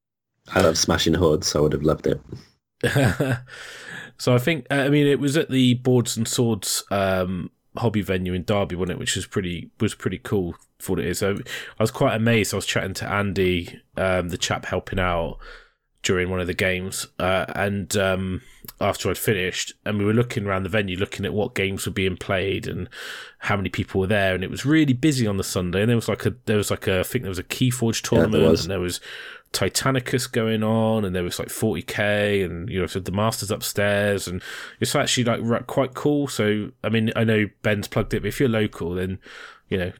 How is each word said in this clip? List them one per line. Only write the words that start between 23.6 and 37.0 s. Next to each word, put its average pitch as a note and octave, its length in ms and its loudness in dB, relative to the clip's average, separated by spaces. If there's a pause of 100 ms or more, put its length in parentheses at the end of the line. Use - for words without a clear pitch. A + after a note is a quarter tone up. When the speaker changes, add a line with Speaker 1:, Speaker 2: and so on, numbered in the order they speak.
Speaker 2:
people - 320 -2
were F#2+ 60 2
there, G2 280 2
and F#2 80 -2
it F#2 80 -6
was G#2+ 140 -6
really D3+ 300 4
busy C3 320 2
on G2+ 100 0
the F#2 80 0
Sunday. F#2 380 0
And A2+ 80 4
there A#2+ 60 4
was, A2 120 0
like, G2+ 160 0
a, G#2+ 100 0 (120)
there G#2+ 100 4
was, G2+ 140 0
like, - 160 -4
a, F#2+ 140 2
I - 20 2
think - 200 -4
there F#2 80 -6
was F2+ 80 -6
a F2 60 -6
Keyforge B2 600 0
Speaker 1:
Yeah, - 160 2
there - 80 4
Speaker 2:
tournament, D#2+ 220 6
Speaker 1:
was. E2 120 4
Speaker 2:
and E2 80 -6
there F#2+ 100 -2
was F2+ 200 -2 (520)
Titanicus B2+ 800 0
going A2 320 0
on, A2 420 4
and F#2 120 -2
there F2 80 0
was, F2+ 160 -4
like, - 100 -6
forty F#2+ 320 0
K, G#2 600 2
and, F2 260 -4
you F#2 100 -4
know, F2 80 0
so F#2+ 140 -4
the F2+ 100 -6
Masters G#2 400 0
upstairs, G2+ 760 0
and F2+ 140 -6 (360)
it's B2+ 160 -2
actually, C3 300 2
like, A#2 180 0
r-, A#2 220 0
quite - 300 -2
cool. C#3+ 340 0
So G#2 420 0 (140)
I G#2 40 -2
mean, A2 280 2